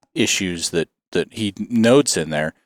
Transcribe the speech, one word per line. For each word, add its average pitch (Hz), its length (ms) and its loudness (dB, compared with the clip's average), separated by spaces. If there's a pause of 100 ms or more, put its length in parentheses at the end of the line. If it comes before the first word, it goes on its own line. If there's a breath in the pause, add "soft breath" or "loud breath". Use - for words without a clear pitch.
(140)
issues 90 560 -2
that, 82 180 -2 (240)
that 85 220 -2
he 104 220 -4
notes 117 600 2
in 78 140 -2
there 78 220 -2 (140)